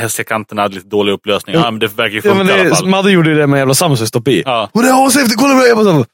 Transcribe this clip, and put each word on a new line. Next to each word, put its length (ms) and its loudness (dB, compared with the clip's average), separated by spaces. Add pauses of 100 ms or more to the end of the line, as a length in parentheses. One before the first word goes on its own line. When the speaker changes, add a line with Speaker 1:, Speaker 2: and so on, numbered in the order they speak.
Speaker 1:
jag 100 -6
ser 120 -8
kanterna, 440 -4
lite 200 -10
dålig 260 -2
upplösning." 420 -4
Speaker 2:
Ja. 80 2
Speaker 1:
Ja, 80 -2
men 80 -8
det 80 -2
verkar 260 -4
ju 40 -4
Speaker 2:
Ja, 40 -4
Speaker 1:
funka 160 2
Speaker 2:
men 100 0
det 100 2
Speaker 1:
i 20 2
alla 100 2
Speaker 2:
är, 60 2
Speaker 1:
fall. 120 -2
Speaker 2:
Madde 240 0
gjorde 180 2
ju 60 0
det 120 2
med 100 2
jävla 160 0
Samsung 340 0
stopp 200 -4
i. 180 0
Speaker 1:
Ja. 280 -4
Speaker 2:
Och 100 0
det 60 2
är 180 4
ashäftigt, 320 0
kolla 140 2
på 80 4
det. 60 4
Jag 100 2
bara 80 2
så 140 2 (140)